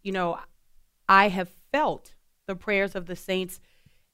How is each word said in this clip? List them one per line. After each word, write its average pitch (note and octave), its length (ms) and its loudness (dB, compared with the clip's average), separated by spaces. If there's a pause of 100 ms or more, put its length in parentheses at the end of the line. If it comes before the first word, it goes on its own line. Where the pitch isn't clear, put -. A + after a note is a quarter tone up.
you F#3+ 80 -6
know, F3+ 280 -2 (680)
I G3 220 8
have F#3 200 -4 (220)
felt C4+ 440 -2 (320)
the F#3+ 80 -6
prayers G3 400 -2
of F3+ 100 -8
the F3+ 100 -10
saints F#3 440 -4 (540)